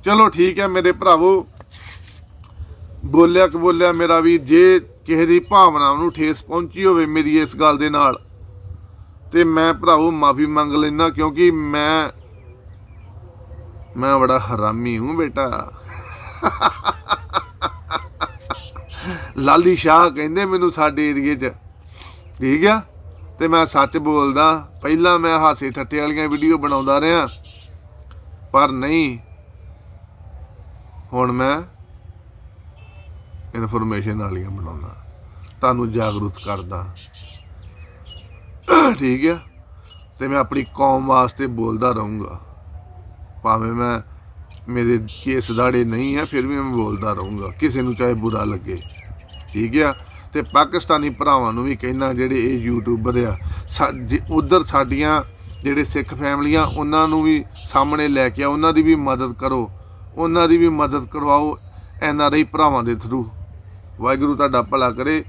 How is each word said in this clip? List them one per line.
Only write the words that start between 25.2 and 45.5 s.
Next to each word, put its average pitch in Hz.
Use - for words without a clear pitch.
ਹਾਸੇ 139
ਠੱਠੇ 143
ਵਾਲੀਆਂ 151
ਵੀਡੀਓ 151
ਬਣਾਉਂਦਾ 139
ਰਿਹਾ, 160
ਪਰ 139
ਨਹੀਂ, 135
ਹੁਣ 127
ਮੈਂ 135
ਇਨਫੋਰਮੇਸ਼ਨ 107
ਵਾਲੀਆਂ 95
ਬਣਾਉਣਾ, 82
ਤੁਹਾਨੂੰ 123
ਜਾਗਰੂਕ 104
ਕਰਦਾ, 92
ਠੀਕ 131
ਆ? 170
ਤੇ 135
ਮੈਂ 139
ਆਪਣੀ 135
ਕੌਮ 135
ਵਾਸਤੇ 131
ਬੋਲਦਾ 113
ਰਹੂੰਗਾ, 107
ਭਾਵੇਂ 113
ਮੈਂ, 120
ਮੇਰੇ 120
ਕੇਸ 127